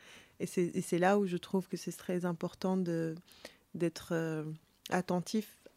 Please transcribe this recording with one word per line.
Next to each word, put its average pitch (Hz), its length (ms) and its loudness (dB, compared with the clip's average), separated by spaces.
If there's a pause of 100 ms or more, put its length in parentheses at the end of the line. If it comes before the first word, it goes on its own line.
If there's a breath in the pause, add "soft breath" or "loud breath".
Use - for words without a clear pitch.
(400 loud breath)
Et 175 60 -2
c'est, 180 200 2
et 175 160 -2
c'est 170 180 0
là 190 180 6
où 202 80 2
je 175 100 -2
trouve 180 320 -2
que 180 100 -6
c'est 175 140 -6
très 180 340 -4
important 180 520 0
de, 165 380 0 (580 loud breath)
d'être, 170 380 -2
euh, 160 320 0 (480)
attentif, 180 680 0 (200)